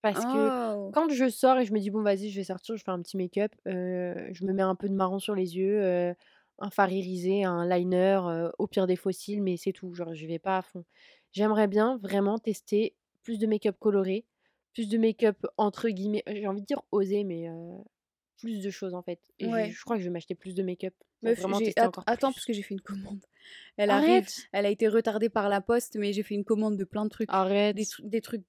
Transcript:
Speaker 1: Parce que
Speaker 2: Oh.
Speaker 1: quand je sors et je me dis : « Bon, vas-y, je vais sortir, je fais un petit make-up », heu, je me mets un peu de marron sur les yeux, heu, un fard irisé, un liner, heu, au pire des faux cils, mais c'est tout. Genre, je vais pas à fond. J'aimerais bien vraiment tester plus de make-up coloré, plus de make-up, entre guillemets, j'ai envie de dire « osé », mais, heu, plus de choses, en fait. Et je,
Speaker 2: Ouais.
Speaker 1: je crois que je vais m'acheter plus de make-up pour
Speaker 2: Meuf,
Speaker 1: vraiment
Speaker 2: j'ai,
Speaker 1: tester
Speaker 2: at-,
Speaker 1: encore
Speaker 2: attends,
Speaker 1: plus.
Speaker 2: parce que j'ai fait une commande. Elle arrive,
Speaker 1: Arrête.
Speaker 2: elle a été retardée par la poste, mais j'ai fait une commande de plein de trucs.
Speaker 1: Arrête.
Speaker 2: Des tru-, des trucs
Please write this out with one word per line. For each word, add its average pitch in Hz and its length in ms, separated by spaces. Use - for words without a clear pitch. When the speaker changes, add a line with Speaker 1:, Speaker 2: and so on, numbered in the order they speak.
Speaker 1:
Parce 208 240
que 220 280
Speaker 2:
Oh. 208 400
Speaker 1:
quand 311 160
je 262 200
sors 254 300
et 247 60
je 202 80
me 214 60
dis : « 196 120
Bon, 214 120
vas-y, 202 260
je 196 80
vais 196 80
sortir, 196 320
je 202 60
fais - 80
un 180 100
petit - 160
make-up », 190 360
heu, 180 480
je 180 140
me 190 80
mets 190 100
un 190 120
peu 202 140
de 196 40
marron 190 260
sur 208 160
les 180 220
yeux, 196 260
heu, 175 320
un 202 100
fard 190 220
irisé, 185 520
un 175 240
liner, 180 600
heu, 165 320
au 208 80
pire 190 200
des 180 80
faux 185 160
cils, 202 320
mais 185 140
c'est 190 160
tout. 180 200
Genre, 170 200
je 156 140
vais 160 120
pas 190 200
à - 20
fond. 180 240
J'aimerais 214 340
bien 214 300
vraiment 202 420
tester 214 560
plus 226 160
de 220 80
make-up 214 320
coloré, 202 460
plus 226 160
de 220 80
make-up, 220 400
entre 214 320
guillemets, 208 380
j'ai 208 200
envie 196 140
de 196 60
dire « 285 140
osé », 196 340
mais, 170 240
heu, 170 280
plus 220 240
de 196 100
choses, 185 240
en 180 80
fait. 175 160
Et 226 120
je, 226 80
Speaker 2:
Ouais. 220 120
Speaker 1:
je - 120
crois 233 140
que 190 60
je 175 60
vais 175 40
m'acheter 170 220
plus 185 200
de 190 80
make-up 185 300
pour 226 100
Speaker 2:
Meuf, - 40
Speaker 1:
vraiment 196 220
Speaker 2:
j'ai, - 20
Speaker 1:
tester 220 180
Speaker 2:
at-, 233 80
Speaker 1:
encore 185 180
Speaker 2:
attends, 254 260
Speaker 1:
plus. - 20
Speaker 2:
parce - 120
que 240 80
j'ai 202 80
fait 196 120
une 196 80
commande. 196 440
Elle 208 140
arrive, 302 360
Speaker 1:
Arrête. - 240
Speaker 2:
elle 202 140
a 202 40
été 214 180
retardée 220 420
par 202 200
la 196 120
poste, 233 360
mais 202 160
j'ai 208 100
fait 208 120
une 208 100
commande 214 320
de 190 60
plein 208 220
de 214 40
trucs. 214 300
Speaker 1:
Arrête. 202 380
Speaker 2:
Des 208 80
tru-, - 180
des 214 180
trucs 208 260